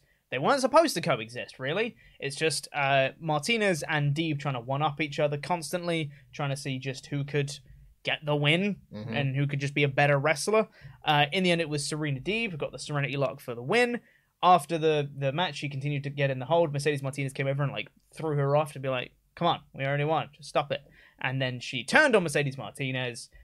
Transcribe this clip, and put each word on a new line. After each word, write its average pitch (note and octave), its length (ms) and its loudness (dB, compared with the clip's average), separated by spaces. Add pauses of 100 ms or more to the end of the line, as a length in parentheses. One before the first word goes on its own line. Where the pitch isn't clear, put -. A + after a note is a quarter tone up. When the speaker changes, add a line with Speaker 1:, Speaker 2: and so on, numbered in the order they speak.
(300)
Speaker 1:
they B2+ 80 -4
weren't A3+ 220 2
supposed C4+ 340 4
to F3+ 60 0
coexist, A#2+ 580 -4
really. F#3 380 -2 (240)
It's C#3 160 -6
just, D#3 360 -2
uh, C#3 360 4 (100)
Martinez E3 680 2
and D3 260 2
Deeb D#3 240 0
trying C#3+ 160 -2
to B2 60 -4
one-up C#3+ 400 -2
each D3+ 180 -4
other D3 180 2
constantly, E3 760 -2 (200)
trying C#3+ 180 -2
to C3+ 60 -2
see C3+ 220 -4
just C3 280 -8
who C#3+ 180 -2
could C#3+ 340 -2 (460)
get - 200 -2
the D3 120 0
win E3+ 400 2 (180)
Speaker 2:
Mm-hmm. G#2+ 220 -8
Speaker 1:
and C#3 200 0
who C#3+ 120 2
could C#3+ 100 -2
just C#3 160 -4
be D3 80 2
a C#3+ 60 4
better C#3+ 280 4
wrestler. D#3+ 520 2 (360)
Uh, D3 280 4
in F#3+ 100 2
the F3+ 80 4
end, E3+ 100 4
it D#3+ 80 0
was D3 160 -2
Serena D3+ 360 -2
Deeb G#3+ 320 -2
who D#3+ 40 -8
got C#3+ 140 -4
the - 80 -12
Serenity C#3 380 -2
Lock C3 240 -2
for A#2 160 -8
the A#2+ 60 -10
win. A#3 380 2 (440)
After E3+ 340 6
the, D3+ 400 2
the C#3 140 0
match, D#3 240 -2
she D3 120 -6
continued C#3+ 360 -4
to F3+ 60 -4
get C#3+ 200 0
in C3 80 -2
the B2+ 80 -8
hold. D#3+ 260 4
Mercedes C#3+ 300 0
Martinez C3+ 300 -4
came C3+ 160 -4
over C#3 160 0
and, B2+ 80 -2
like, G#2+ 160 -8 (260)
threw D#3 220 -4
her C#3 200 2
off D3 180 2
to - 40 -10
be C3 100 -6
like, B2+ 220 -4 (240)
"Come E3+ 140 0
on, C#3 120 0 (140)
we C3+ 100 -6
already C#3+ 200 0
won. D3+ 320 0
Just C#3+ 120 -18
stop D3 220 0
it." - 120 -4 (380)
And C3 220 -2
then B2+ 160 -4
she A#2+ 240 -8
turned C4+ 320 4
on G3 80 6
Mercedes D3 340 0
Martinez B2+ 720 -6 (160)